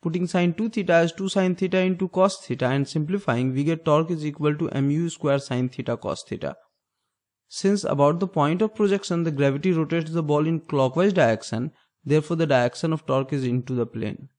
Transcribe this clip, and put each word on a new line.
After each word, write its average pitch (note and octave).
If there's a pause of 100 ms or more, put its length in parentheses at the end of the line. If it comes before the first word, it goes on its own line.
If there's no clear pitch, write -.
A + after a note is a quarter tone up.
Putting F3
sine F3
two A3
theta G3
as E3+
two F#3+
sine F#3
theta F#3
into F#3
cos F#3
theta B2+
and C3+
simplifying, C#3
we C#3
get D#3+
torque D#3+
is D3+
equal D3
to D#3
M C#3
U E3
square C#3+
sine B2+
theta B2
cos -
theta. C#2+ (880)
Since G3
about D3
the F#3+
point D#3+
of A3
projection F#3+
the E3
gravity C#3+
rotates D#3+
the E3
ball D3
in E3
clockwise D3+
direction, A#2 (320)
therefore D3+
the D#3+
direction C3
of D#3
torque C3+
is C#3
into B2
the A#2+
plane. A2 (120)